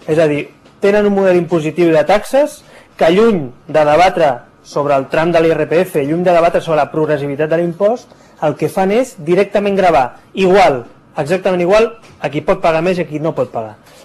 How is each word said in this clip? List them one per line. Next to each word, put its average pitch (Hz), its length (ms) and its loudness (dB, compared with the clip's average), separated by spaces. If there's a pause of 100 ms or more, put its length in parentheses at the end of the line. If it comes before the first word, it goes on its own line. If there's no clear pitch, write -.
(120)
És 156 80 0
a 160 80 2
dir, 147 140 -2 (420)
tenen 208 240 2
un 202 80 0
model 185 240 2
impositiu 165 560 0
de 151 80 4
taxes 262 560 0 (400)
que, 170 160 4
lluny 208 300 2 (240)
de 151 180 2
debatre 160 460 2 (280)
sobre 143 380 -2
el 131 80 -6
tram 165 240 -2
de 165 80 2
l'I 165 160 2
R 147 160 -4
P 160 140 2
F, 160 180 -4
lluny 165 240 -2
de 180 80 2
debatre 170 240 2
sobre 151 240 -2
la 139 80 -6
progressivitat 151 640 -2
de 170 80 0
l'impost, 202 480 -4 (320)
el 151 160 -4
que 156 80 -2
fan 190 240 -2
és 254 320 -2
directament 196 560 -2
gravar 156 380 0 (160)
igual, 180 500 2 (320)
exactament 180 480 -2
igual, 220 300 2 (260)
a 156 80 -8
qui 147 160 -6
pot 190 160 -2
pagar 165 240 0
més 180 160 -2
i 160 80 -4
a - 0 -
qui 151 160 -8
no 160 80 -2
pot 135 240 -6
pagar. 110 220 -10 (260)